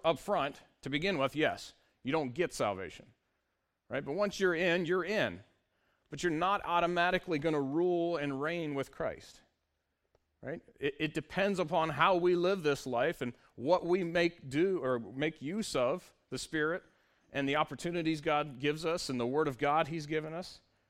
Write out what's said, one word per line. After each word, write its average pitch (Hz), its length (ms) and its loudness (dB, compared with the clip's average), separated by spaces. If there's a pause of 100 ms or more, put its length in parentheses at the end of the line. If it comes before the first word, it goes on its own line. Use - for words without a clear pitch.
up 160 160 2
front 151 400 -2 (220)
to - 60 -8
begin 160 300 0
with, 135 160 0
yes, 139 380 0 (320)
you 127 80 -2
don't 147 200 0
get 165 220 -2
salvation, 98 520 -2 (840)
right? 139 140 -4
But 143 100 -4
once 202 240 -2
you're 185 160 4
in, 175 320 2
you're 180 160 2
in. 147 380 0 (680)
But 147 120 -8
you're 180 80 2
not 180 340 0
automatically 175 760 2
gonna 156 200 2
rule 170 580 0
and 143 220 -4
reign 156 360 -4
with 135 160 -4
Christ, - 480 -8 (1040)
right? 147 180 -8 (180)
It, 143 220 -2
it 156 140 -2
depends 190 440 0
upon 160 300 0
how 160 260 4
we 180 220 4
live 180 260 0
this 143 240 0
life 131 340 0
and 123 120 -4 (240)
what 160 280 2
we 180 200 2
make 170 440 0
do 170 320 2
or 127 200 0 (160)
make 156 260 -4
use 190 320 -4
of 139 340 0 (220)
the 131 80 -6
Spirit 160 460 -2 (500)
and 139 120 0
the 139 100 2
opportunities 160 640 -2
God 151 380 0
gives 151 260 0
us 165 240 -2
and 127 100 0
the 117 60 2
Word 147 220 2
of 127 100 -4
God 147 300 2
He's 156 180 -6
given 156 260 -4
us, 175 280 -10 (300)